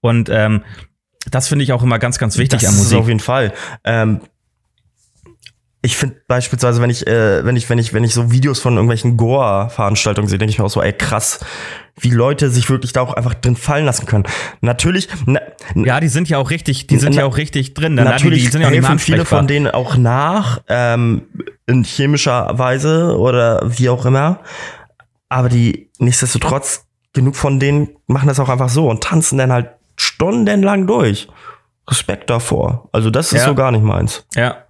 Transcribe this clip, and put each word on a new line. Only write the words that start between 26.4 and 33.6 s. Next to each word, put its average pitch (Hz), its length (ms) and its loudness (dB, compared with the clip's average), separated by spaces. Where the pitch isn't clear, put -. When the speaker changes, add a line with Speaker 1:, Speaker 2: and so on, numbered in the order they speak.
Speaker 2:
genug 135 220 2
von 139 240 0
denen 143 300 2
machen 135 200 2
das 135 120 2
auch 135 100 0
einfach 127 200 0
so 139 200 2
und 110 140 -2
tanzen 156 340 0
dann 127 140 2
halt 123 180 0
stundenlang 202 920 0
durch. 170 400 0
Respekt - 440 -4
davor. - 600 -2
Also 113 200 0
das - 220 0
ist 120 80 4
Speaker 1:
Ja. 123 40 2
Speaker 2:
so 143 80 2
gar 131 180 0